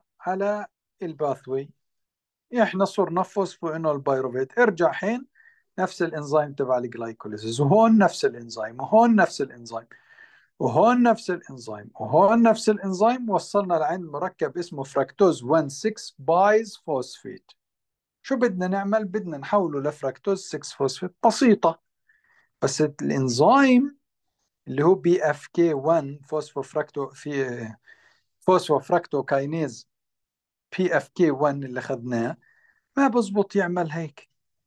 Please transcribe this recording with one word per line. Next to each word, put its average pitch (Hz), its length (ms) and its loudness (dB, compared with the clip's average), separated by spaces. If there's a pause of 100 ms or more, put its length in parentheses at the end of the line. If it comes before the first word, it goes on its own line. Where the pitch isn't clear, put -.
(200)
على 202 460 -4 (360)
الباثوي. 139 680 -6 (920)
إحنا 190 220 0
صرنا 175 380 -2
فوسفوينول 160 760 -4
بايروفيت. 135 600 -4
ارجع 175 340 2
حين 233 340 -6 (520)
نفس 185 240 -4
الإنزيم 151 500 -2
تبع 131 260 -2
الجلايكوليسيس، 113 800 -8
وهون 220 380 6
نفس 185 260 2
الإنزيم، 117 560 -6
وهون 226 340 6
نفس 190 260 2
الإنزيم، 117 460 -10 (720)
وهون 196 440 4
نفس 226 280 2
الإنزيم، 117 640 -10
وهون 196 480 4
نفس 226 260 4
الإنزيم. 208 640 0
وصلنا 196 440 -2
لعند 165 300 -2
مركب 156 540 -6
اسمه 170 240 -8
فركتوز 147 600 0
وان 147 260 0
سكس - 500 -8
بايز 196 580 2
فوسفيت. - 760 -10 (720)
شو - 140 -4
بدنا 185 320 -2
نعمل؟ 202 360 -2
بدنا 180 340 -8
نحوله 151 420 -2
لفركتوز 147 600 -4
سكس - 320 -12
فوسفيت. 139 420 -4 (120)
بسيطة. 220 540 4 (840)
بس 139 180 0
الإنزيم 151 1200 2 (680)
اللي 135 160 -2
هو 180 100 6
بي 170 360 2
اف - 160 -6
كي 170 280 0
وان 143 500 -2
فوسفوفركتو-، 143 920 -8
في 131 540 -6 (720)
فوسفوفركتوكاينيز 147 1500 -2 (920)
بي 175 180 2
اف 139 120 -2
كي 165 220 2
وان 143 340 -2
اللي 127 160 -8
أخذناه، 123 560 -4 (600)
ما 277 120 4
بزبط 208 480 -2
يعمل 175 340 -2
هيك. 160 360 -10 (400)